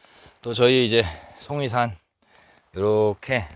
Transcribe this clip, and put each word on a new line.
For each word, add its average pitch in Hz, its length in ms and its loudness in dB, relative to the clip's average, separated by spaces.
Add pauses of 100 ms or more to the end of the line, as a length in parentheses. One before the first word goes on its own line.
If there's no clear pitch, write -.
(400)
또 120 140 -8
저희 127 320 4
이제 110 180 2 (360)
송이산 120 580 -4 (760)
요렇게 107 800 -2